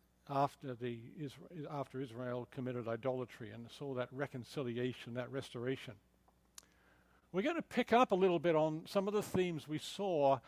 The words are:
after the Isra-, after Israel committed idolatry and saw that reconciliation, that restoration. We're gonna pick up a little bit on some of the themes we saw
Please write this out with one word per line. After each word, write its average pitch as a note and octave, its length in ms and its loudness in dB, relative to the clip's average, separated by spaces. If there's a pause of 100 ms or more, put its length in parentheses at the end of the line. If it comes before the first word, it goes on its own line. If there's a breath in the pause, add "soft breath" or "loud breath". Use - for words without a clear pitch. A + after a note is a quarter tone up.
(300)
after C#3 440 0
the A#2+ 260 -4 (220)
Isra-, D3 480 -10
after C#3 300 -6
Israel B2 500 -6
committed B2 380 -6
idolatry A#2 640 -4
and A#2 160 -12 (100)
saw C#3+ 180 -8
that B2 180 -2
reconciliation, B2 1000 -4
that B2 180 -6
restoration. B2+ 640 -6 (1400 soft breath)
We're F#3 80 2
gonna D#4 200 0
pick - 300 -2
up A#3+ 220 8
a - 20 6
little F3+ 240 6
bit E3 160 4
on D#3 300 2
some G3 240 0
of G3+ 40 0
the G#3 80 2
themes F3+ 460 0
we D3+ 120 -2
saw C#3+ 680 4